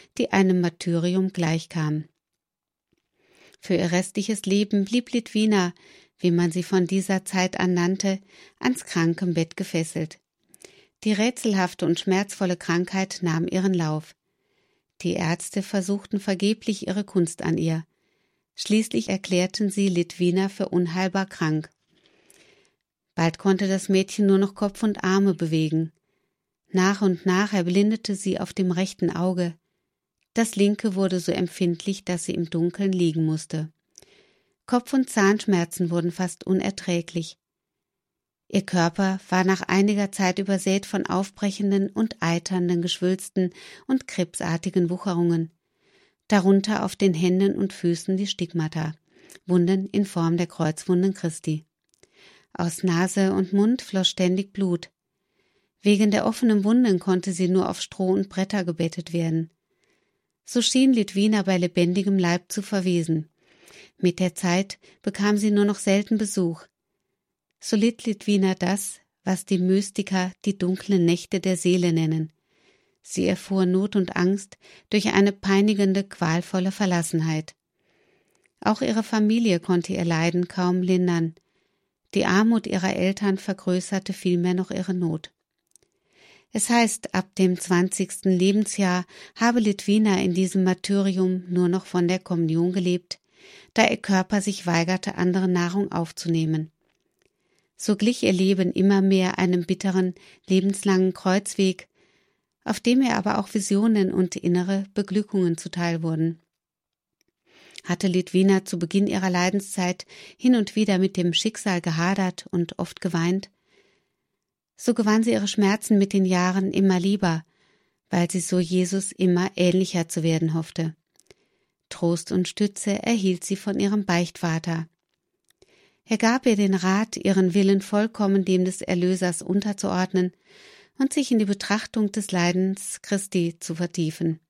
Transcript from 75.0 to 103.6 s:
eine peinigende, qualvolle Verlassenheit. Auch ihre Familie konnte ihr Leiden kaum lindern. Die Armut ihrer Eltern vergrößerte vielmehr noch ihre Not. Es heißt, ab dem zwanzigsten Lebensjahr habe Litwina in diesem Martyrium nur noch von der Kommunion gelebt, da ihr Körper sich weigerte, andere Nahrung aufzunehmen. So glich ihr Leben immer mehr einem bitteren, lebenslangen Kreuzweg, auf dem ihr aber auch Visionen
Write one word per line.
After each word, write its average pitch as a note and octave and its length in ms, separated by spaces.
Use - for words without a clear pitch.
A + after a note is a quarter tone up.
eine G3+ 240
peinigende, G3 720
qualvolle F3+ 680
Verlassenheit. E3 840
Auch G#3+ 240
ihre A3+ 180
Familie G#3+ 580
konnte F3 340
ihr F#3 120
Leiden E3+ 420
kaum F3+ 360
lindern. F3+ 500
Die - 120
Armut A3 420
ihrer F#3 280
Eltern F#3+ 440
vergrößerte F#3+ 760
vielmehr F3+ 400
noch F#3 160
ihre F#3 240
Not. E3 380
Es G#3 160
heißt, A#3 460
ab F#3 200
dem F3+ 240
zwanzigsten F#3 720
Lebensjahr F#3 720
habe A#3 260
Litwina G#3 600
in F3+ 140
diesem F#3 280
Martyrium F#3 840
nur F3+ 200
noch F#3 180
von F3 200
der F#3 120
Kommunion E3+ 520
gelebt, F3+ 480
da A3+ 160
ihr - 80
Körper F#3+ 440
sich G3 260
weigerte, F3 480
andere F3+ 320
Nahrung F3+ 440
aufzunehmen. D#3+ 800
So G#3 160
glich A3 280
ihr G#3 100
Leben F#3 380
immer G3 320
mehr F#3+ 340
einem F3+ 300
bitteren, F#3 480
lebenslangen F#3+ 640
Kreuzweg, F#3+ 720
auf A3 160
dem B3+ 240
ihr A#3 120
aber G#3+ 220
auch G3+ 160
Visionen G3+ 580